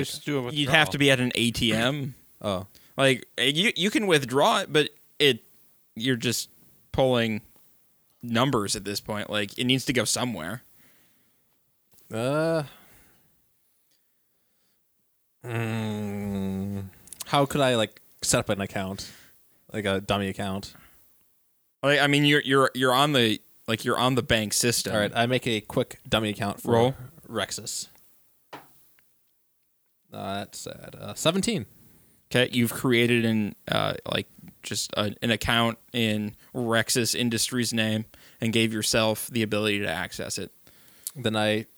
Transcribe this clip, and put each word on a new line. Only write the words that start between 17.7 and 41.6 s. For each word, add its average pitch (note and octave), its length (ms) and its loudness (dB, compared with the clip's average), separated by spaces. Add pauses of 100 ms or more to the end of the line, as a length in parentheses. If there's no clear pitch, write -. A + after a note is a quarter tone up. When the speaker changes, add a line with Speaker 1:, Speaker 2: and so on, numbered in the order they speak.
Speaker 3:
like, A2 260 -2 (220)
set - 160 2
up A#2 100 -2
an G2 120 -2
account, G2 500 -6 (600)
like G#2+ 120 -6
a G2 160 0
dummy G2+ 280 0
account? F#2+ 460 -6 (1080)
Speaker 2:
Like, C#3+ 140 4
I C#3+ 80 4
mean, C#3+ 180 4
you're, D3 180 4
you're, C3+ 320 4
you're B2+ 200 2
on D3 180 4
the, A#2 280 2 (260)
like, A2+ 180 -2
you're A#2+ 140 2
on B2+ 160 4
the A#2+ 80 2
bank A2 300 0
system. A2+ 420 0
Speaker 3:
All G#2+ 60 2
right, G#2 160 0
I A#2 100 4
make B2+ 220 0
a A2 120 0
quick - 380 -4 (100)
dummy A2 200 0
account G2+ 320 -4
for - 140 -4
Speaker 2:
Roll. A#2+ 200 4 (340)
Speaker 3:
Rexus. - 600 -6 (640)
Uh, - 60 -16 (1500)
that's G2+ 560 -8
at, - 260 -14
uh, G#2 200 -12
seventeen. F#3 520 -2 (640)
Speaker 2:
Okay, B2 220 4
you've A#2 200 2
created A#2+ 520 4
an, A2 320 0 (100)
uh, - 280 0 (140)
like, - 200 -2 (340)
just - 300 -8
a, G#2 200 -2 (100)
an A#2 100 2
account A#2 440 2 (160)
in G#2+ 440 0 (180)
Rexus A2+ 600 0
Industries' A#2+ 580 0
name A2 300 0 (360)
and A2+ 120 0
gave A2+ 200 4
yourself A2 540 0
the A#2+ 160 -2
ability G#2 380 0
to G2+ 80 -4
access F#2 500 -6
it. F#2+ 140 -10 (640)
Speaker 3:
Then A#2 180 -2
I G#2+ 320 0 (120)